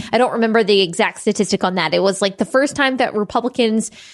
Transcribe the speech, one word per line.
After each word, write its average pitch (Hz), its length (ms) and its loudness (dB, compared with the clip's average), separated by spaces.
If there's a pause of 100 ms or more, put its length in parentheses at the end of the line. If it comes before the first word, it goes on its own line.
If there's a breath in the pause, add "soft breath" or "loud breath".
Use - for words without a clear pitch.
(140 loud breath)
I 220 40 4
don't 247 140 2
remember 226 320 2
the 196 180 4
exact 180 380 -2
statistic 196 440 -2
on 185 120 0
that. 160 180 -2
It 175 80 2
was, 196 200 0
like, 196 160 -2
the - 80 -2
first 269 320 0
time 262 200 0
that 247 160 -2
Republicans 220 800 -2 (220 loud breath)